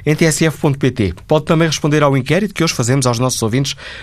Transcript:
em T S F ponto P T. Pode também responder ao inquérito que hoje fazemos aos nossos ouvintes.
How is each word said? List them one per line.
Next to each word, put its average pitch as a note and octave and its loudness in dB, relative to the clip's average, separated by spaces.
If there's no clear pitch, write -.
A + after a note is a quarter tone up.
em D3 2
T D#3+ 2
S D#3+ 2
F D#3 -2
ponto C#3+ 0
P C3+ 2
T. F#2+ -2
Pode D3+ 2
também E3 2
responder D3+ 0
ao C#3 4
inquérito D3+ 0
que - -2
hoje - -2
fazemos C3 0
aos A#2+ 0
nossos B2+ -2
ouvintes. B2+ -2